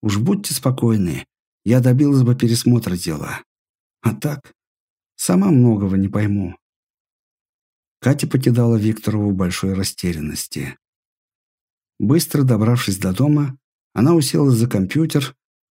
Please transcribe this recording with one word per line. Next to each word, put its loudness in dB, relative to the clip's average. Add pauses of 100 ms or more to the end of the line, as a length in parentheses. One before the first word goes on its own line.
уж -2
будьте -2
спокойны, -2 (380)
я 2
добилась 4
бы 2
пересмотра 0
дела. -8 (600)
А 0
так, -8 (600)
сама 0
многого 4
не 0
пойму». -4 (1500)
Катя 0
покидала 2
Викторову -2
в -2
большой -2
растерянности. -6 (1200)
Быстро 0
добравшись 0
до -2
дома, 0 (360)
она 4
уселась 2
за 2
компьютер -2 (360)